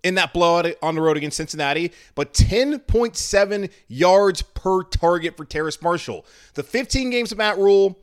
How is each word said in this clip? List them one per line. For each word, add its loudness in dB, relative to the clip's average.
in 0
that -2
blowout 2
on -2
the -2
road 2
against -6
Cincinnati, -4
but -6
ten 2
point -2
seven 0
yards 4
per -2
target -2
for -14
Terrace -8
Marshall. -4
The -8
fifteen -4
games -2
of -10
Matt 0
Rhule 4